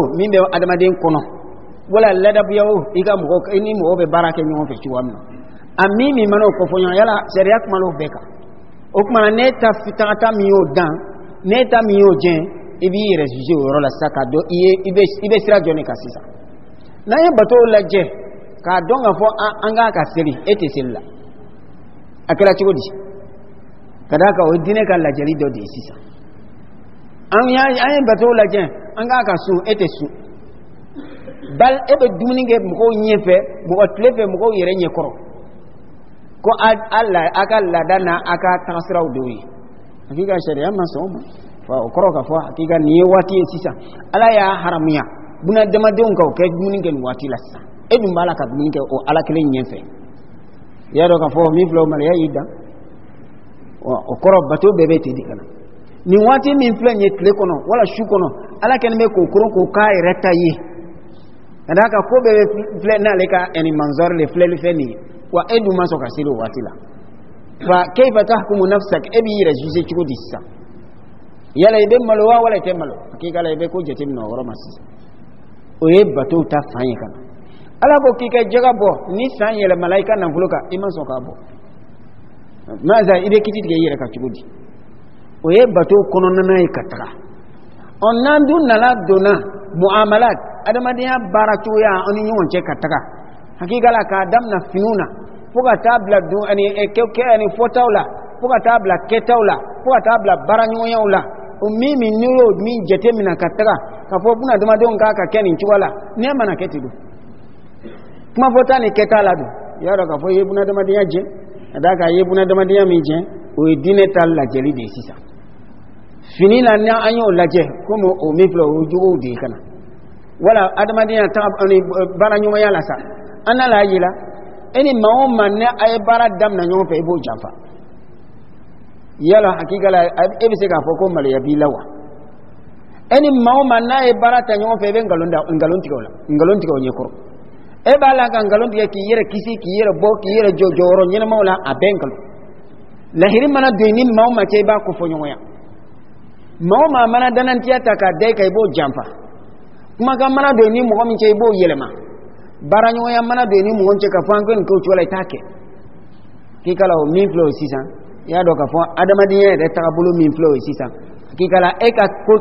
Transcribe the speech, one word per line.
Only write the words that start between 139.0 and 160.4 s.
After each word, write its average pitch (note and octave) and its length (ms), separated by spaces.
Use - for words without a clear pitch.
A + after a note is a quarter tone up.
yɛrɛ A3+ 180
kisi, G#3+ 300
k'i F3+ 180
yɛrɛ G#3+ 140
bɔ, G#3 80
k'i F#3+ 160
yɛrɛ G#3 180
jɔ F#3+ 140
jɔyɔrɔ F3+ 320
ɲɛnamaw A3 300
la, F#3+ 180
a C#3 160
bɛɛ F#3+ 160
nkalon. C#3 260
Lahiri A3 320
mana C4 160
don G#3+ 240
ni A#3+ 100
maa A3 80
o A#3+ 80
maa G3+ 160
cɛ, G#3 80
i G#3 80
b'a G#3+ 160
kofɔ F3 300
ɲɔgɔn D3+ 180
ye. C3 80
Maa F#3+ 160
o D#4 100
maa B3 160
mana A#3+ 240
danantiya B3+ 560
ta A#3 80
k'a G3+ 240
da G#3+ 140
i - 20
kan, G#3 140
i F#3 80
b'o A3 80
janfa. C3+ 300
Kumakan B3+ 340
mana C#4 240
don A3 140
ni A#3+ 100
mɔgɔ A3+ 240
min A3+ 160
cɛ, G#3+ 60
i G#3+ 100
b'o A#3 100
yɛlɛma. D3 280
Baaraɲɔgɔnya A#3 580
mana B3 160
don G3 160
ni G#3 160
mɔgɔ G3 240
cɛ, G#3 80
ka F#3+ 160
fɔ G3+ 60
an G#3 160
ka A3 80
nin F#3+ 100
kɛ F#3+ 80
o F#3+ 60
cogo F#3+ 160
la, F3+ 80
i D#3+ 80
t'a F#3+ 160
kɛ. - 120
K'i F3+ 100
kala F3+ 240
o D3+ 140
min G3 180
filɛ E3 140
o D3 80
sisan, C3+ 340
i - 80
y'a F3 160
dɔn D#3+ 80
k'a C#3 160
fɔ D3+ 80
adamadenya G3 560
yɛrɛ D#3+ 240
taabolo E3 400
min D#3 160
filɛ D#3+ 160